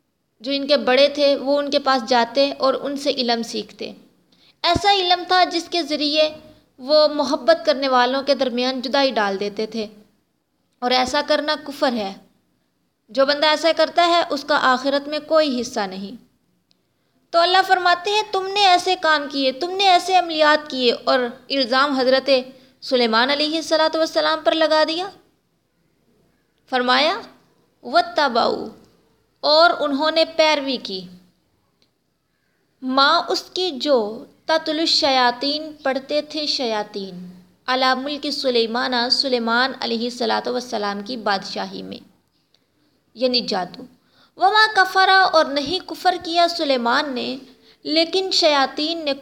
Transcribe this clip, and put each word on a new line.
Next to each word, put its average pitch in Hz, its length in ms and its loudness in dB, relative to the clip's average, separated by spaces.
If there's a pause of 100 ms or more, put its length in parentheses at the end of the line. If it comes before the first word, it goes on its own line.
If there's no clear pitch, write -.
(400)
جو 240 120 -8
ان 277 160 -2
کے 285 100 4
بڑے 254 300 4
تھے 285 280 2
وہ 277 220 0
ان 285 120 -2
کے 277 100 0
پاس 262 300 0
جاتے 247 480 2
اور 262 160 2
ان 277 240 -6
سے 285 140 -2
علم 233 320 -2
سیکھتے۔ 214 500 -10 (720)
ایسا 349 300 2
علم 359 340 0
تھا 370 160 4
جس 330 260 -2
کے 339 140 -2
ذریعے 302 460 0 (480)
وہ 302 300 4
محبت 294 580 0
کرنے 277 220 0
والوں 254 360 2
کے 277 120 2
درمیان 254 460 -2
جدائی 269 300 0
ڈال 202 280 -2
دیتے 202 260 -6
تھے، 220 220 -8 (920)
اور 247 120 -2
ایسا 254 360 2
کرنا 302 360 0
کفر 277 300 -2
ہے۔ 202 200 -6 (960)
جو 254 160 2
بندہ 294 200 0
ایسا 311 320 2
کرتا 330 300 2
ہے 339 220 4
اس 285 140 -4
کا 285 180 0
آخرت 277 460 0
میں 302 120 -6
کوئی 294 420 0
حصہ 226 180 -6
نہیں۔ 196 460 -8 (1040)
تو 339 80 2
اللہ 359 180 4 (100)
فرماتے 359 440 2
ہیں 415 100 0 (100)
تم 381 220 -2
نے 403 140 4
ایسے 359 340 4
کام 302 300 2
کیے، 277 200 0
تم 302 200 -6
نے 392 180 2
ایسے 359 260 4
عملیات 311 540 2
کیے 254 240 0 (100)
اور 262 160 2 (300)
الزام 262 500 0
حضرت 262 300 2 (520)
سلیمان 240 480 2
علیہ 302 260 -2
الصلاۃ 320 400 0
والسلام 320 480 0
پر 330 80 2
لگا 311 360 2
دیا۔ 339 220 -6 (1600)
فرمایا 262 480 2 (680)
وَاتَّبَعُوا، 285 840 0 (720)
اور 311 300 4 (100)
انہوں 285 320 -2
نے 320 140 2
پیروی 302 520 0
کی، 190 240 -12 (1800)
مَا، 277 460 2
اس 359 140 -2
کی 359 300 -4
جو، 240 540 -2 (200)
تَتْلُو 320 340 -2
الشَّيَاطِينُ، 285 1040 0
پڑھتے 269 380 -2
تھے 302 240 -8
شیاطین، 208 840 -6 (380)
عَلَى 262 360 0
مُلْكِ 294 280 -6
سُلَيْمَانَ، 247 640 -2 (160)
سلیمان 247 680 0
علیہ 233 240 -4
الصلاۃ 233 440 -4
والسلام 214 540 -6
کی 233 160 -10
بادشاہی 196 680 -6
میں، 190 140 -14 (1160)
یعنی 247 260 -2
جادو۔ 190 440 -6 (540)
وَمَا 427 280 4 (100)
كَفَرَ، 381 360 4 (200)
اور 320 140 4
نہیں 285 440 -4
کفر 359 340 0
کیا 339 240 2
سلیمان 277 640 -2
نے، 240 240 -6 (460)
لیکن 330 500 0
شیاطین 302 720 0
نے 285 160 -2